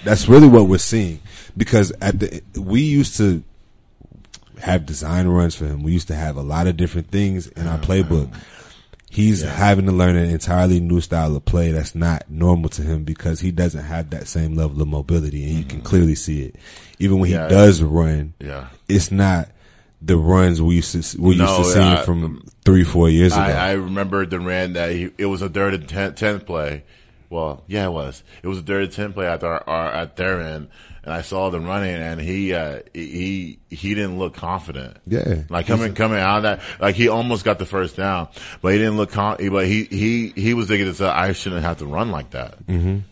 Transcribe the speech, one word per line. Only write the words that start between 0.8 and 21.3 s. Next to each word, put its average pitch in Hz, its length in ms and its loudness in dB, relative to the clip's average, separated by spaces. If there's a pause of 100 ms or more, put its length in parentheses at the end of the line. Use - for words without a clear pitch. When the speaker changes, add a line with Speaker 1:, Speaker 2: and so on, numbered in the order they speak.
Speaker 1:
Because 104 360 2 (100)
at 98 180 0
the, 87 220 -6 (180)
we 98 220 0
used 143 340 0
to 95 260 2 (1160)
have 90 260 0
design 80 400 -2
runs 87 280 2
for 78 120 -8
him. 73 160 -4
We 78 100 -2
used 87 160 -2
to 78 60 -4
have 76 220 -6
a 71 60 -8
lot 78 240 -2
of 90 100 0
different 85 340 -4
things 98 360 -2
in 85 200 -8
our 82 120 -4
Speaker 2:
Oh, 78 80 -6
Speaker 1:
playbook. 80 440 0
Speaker 2:
wow. 52 80 -18 (720)
Speaker 1:
He's 104 320 2
Speaker 2:
Yeah. 73 120 -6
Speaker 1:
having 98 320 4
to 95 60 2
learn 90 240 4
an 85 140 2
entirely 90 500 2
new 87 200 0
style 80 360 -2
of 71 80 -6
play 85 260 2
that's 78 240 -4
not 82 360 0
normal 82 400 2
to - 120 -8
him 78 220 -2
because 80 360 -6
he 92 100 -2
doesn't 82 340 -2
have 80 260 -8
that 82 160 -10
same 80 280 -4
level 76 260 -2
of 73 80 -2
mobility, 73 560 -2
and 76 80 -4
you 80 120 -2
can 69 140 -12
Speaker 2:
Mm-hmm. - 80 -14
Speaker 1:
clearly 85 280 4
see 76 280 -6
it. 64 140 -14 (420)
Even 95 200 2
when 90 120 2
Speaker 2:
Yeah. 82 180 -2
Speaker 1:
he 95 60 4
does 98 280 8
run, 78 580 0
Speaker 2:
Yeah. 69 260 -12 (220)
Speaker 1:
it's 98 240 2
not 95 360 2 (520)
the 82 160 2
runs 85 460 4
we 87 140 4
used 82 160 -2
to, - 280 -6
we 90 160 6